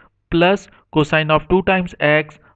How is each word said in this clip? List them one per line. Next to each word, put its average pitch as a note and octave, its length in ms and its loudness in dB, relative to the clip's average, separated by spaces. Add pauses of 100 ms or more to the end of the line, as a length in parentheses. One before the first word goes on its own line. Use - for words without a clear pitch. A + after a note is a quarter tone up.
(320)
plus F3 360 0 (240)
cosine D#3 380 0
of D#3 180 0
two F#3 140 0
times F#3 380 -2
x D3+ 400 -2 (160)